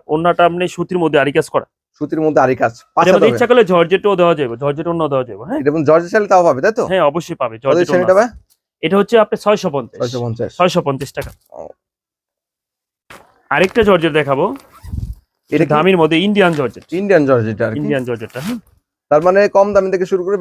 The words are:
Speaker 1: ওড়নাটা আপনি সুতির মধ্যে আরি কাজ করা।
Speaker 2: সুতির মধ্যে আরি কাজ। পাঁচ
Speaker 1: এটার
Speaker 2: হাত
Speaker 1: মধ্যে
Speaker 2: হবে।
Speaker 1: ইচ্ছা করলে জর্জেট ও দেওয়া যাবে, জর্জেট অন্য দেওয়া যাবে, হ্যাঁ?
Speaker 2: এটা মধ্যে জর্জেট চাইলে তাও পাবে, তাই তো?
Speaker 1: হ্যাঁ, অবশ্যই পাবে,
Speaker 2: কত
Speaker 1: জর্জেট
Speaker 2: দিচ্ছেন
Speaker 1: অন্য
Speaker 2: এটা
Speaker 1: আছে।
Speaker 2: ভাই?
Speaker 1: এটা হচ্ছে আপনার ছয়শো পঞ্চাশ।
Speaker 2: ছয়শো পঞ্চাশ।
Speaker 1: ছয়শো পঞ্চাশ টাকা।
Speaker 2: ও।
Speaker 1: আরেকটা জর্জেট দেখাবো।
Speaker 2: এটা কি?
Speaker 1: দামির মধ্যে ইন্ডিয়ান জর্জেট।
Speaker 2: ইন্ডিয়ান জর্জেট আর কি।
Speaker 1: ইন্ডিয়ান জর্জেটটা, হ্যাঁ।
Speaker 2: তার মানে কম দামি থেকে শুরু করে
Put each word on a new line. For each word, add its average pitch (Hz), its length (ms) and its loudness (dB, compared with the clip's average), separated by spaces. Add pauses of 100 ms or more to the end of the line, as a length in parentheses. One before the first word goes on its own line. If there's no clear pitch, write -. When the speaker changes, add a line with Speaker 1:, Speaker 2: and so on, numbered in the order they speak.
Speaker 1:
ওড়নাটা 165 380 0
আপনি 175 240 0
সুতির 180 300 -8
মধ্যে 156 200 0
আরি 139 140 0
কাজ 151 160 -2
করা। 120 180 -4 (340)
Speaker 2:
সুতির 151 240 -4
মধ্যে 151 200 2
আরি 127 180 0
কাজ। 113 100 0
পাঁচ - 320 -2
Speaker 1:
এটার 180 80 4
Speaker 2:
হাত - 20 6
Speaker 1:
মধ্যে 196 140 4
Speaker 2:
হবে। - 80 0
Speaker 1:
ইচ্ছা 240 140 0
করলে 240 120 6 (100)
জর্জেট 170 380 2
ও - 100 2
দেওয়া 170 180 4
যাবে, 120 240 -4
জর্জেট 147 300 -4
অন্য 165 100 -2 (100)
দেওয়া 131 160 0
যাবে, 104 200 -14
হ্যাঁ? 277 120 -6
Speaker 2:
এটা 139 140 -4
মধ্যে 151 160 -2
জর্জেট 170 220 2
চাইলে 208 200 0
তাও 185 160 4
পাবে, 131 160 0
তাই 220 140 2
তো? 185 120 -2
Speaker 1:
হ্যাঁ, 185 200 0
অবশ্যই 165 320 -8
পাবে, 113 140 -6
Speaker 2:
কত 113 60 -18
Speaker 1:
জর্জেট 143 160 2
Speaker 2:
দিচ্ছেন 180 220 2
Speaker 1:
অন্য 180 100 -2
Speaker 2:
এটা 190 100 2
Speaker 1:
আছে। 240 100 0
Speaker 2:
ভাই? - 80 -20 (460)
Speaker 1:
এটা 175 160 0
হচ্ছে 202 140 -2 (100)
আপনার - 200 -6
ছয়শো 202 320 0
পঞ্চাশ। 120 240 -8
Speaker 2:
ছয়শো 123 240 -6
পঞ্চাশ। 117 340 -6
Speaker 1:
ছয়শো 175 280 0
পঞ্চাশ 135 300 -6
টাকা। 135 140 -10 (280)
Speaker 2:
ও। 80 40 -16 (1900)
Speaker 1:
আরেকটা 185 340 0
জর্জেট 165 320 2
দেখাবো। 139 240 0 (1080)
Speaker 2:
এটা 151 100 2
কি? 143 80 -4
Speaker 1:
দামির 175 300 2
মধ্যে 160 140 2 (100)
ইন্ডিয়ান 196 320 2
জর্জেট। 127 260 -6 (160)
Speaker 2:
ইন্ডিয়ান 196 280 2
জর্জেট 113 380 0
আর 110 60 -4
কি। 127 60 -6
Speaker 1:
ইন্ডিয়ান 143 300 -4
জর্জেটটা, 113 380 -8
হ্যাঁ। 233 120 -8 (520)
Speaker 2:
তার 147 160 4
মানে 190 140 4 (160)
কম 196 180 6
দামি 190 200 2
থেকে 185 160 -2
শুরু 185 160 -2
করে 202 140 -2